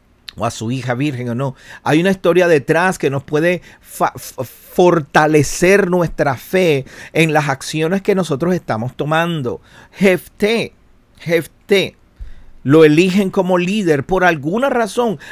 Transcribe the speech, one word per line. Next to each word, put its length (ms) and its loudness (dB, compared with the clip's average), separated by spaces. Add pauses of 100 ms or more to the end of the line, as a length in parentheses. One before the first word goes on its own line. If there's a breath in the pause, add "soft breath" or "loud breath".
(380)
o 80 -4
a 60 -4
su 200 -8
hija 240 -4
virgen 340 -4
o 60 -4
no. 200 -4 (280 loud breath)
Hay 160 2
una 120 2
historia 360 2
detrás 500 2
que 120 -2
nos 140 -4
puede 380 -2 (180 loud breath)
fa-, 360 -6
f-, 280 -12
fortalecer 1500 2
nuestra 460 -2
fe 500 -2 (280 loud breath)
en 200 2
las 160 0
acciones 520 -4
que 140 0
nosotros 400 -2
estamos 400 -6
tomando. 680 -4 (300 soft breath)
Jefté, 840 -2 (460)
Jefté 800 -2 (640 soft breath)
lo 220 6
eligen 440 4
como 280 0
líder 480 -2
por 180 -2
alguna 460 0
razón, 500 -2 (120 loud breath)